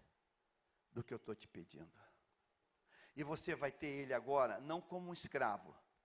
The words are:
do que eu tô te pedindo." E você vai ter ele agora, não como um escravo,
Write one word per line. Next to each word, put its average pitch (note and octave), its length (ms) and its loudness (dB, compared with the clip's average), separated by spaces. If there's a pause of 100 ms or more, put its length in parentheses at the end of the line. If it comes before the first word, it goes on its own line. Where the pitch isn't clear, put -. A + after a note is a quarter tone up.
(920)
do A#2+ 120 -6
que B2 120 -6
eu - 20 -2
tô A2 160 -6
te - 140 -14
pedindo." - 640 -16 (1040)
E D3 80 -4
você D#3 300 -2
vai C#3 180 2
ter D#3 160 -6
ele C#3 260 -2
agora, A#2+ 460 6
não D#3+ 220 -2
como F3+ 280 -6
um F3 40 -4
escravo, G#2+ 640 0 (300)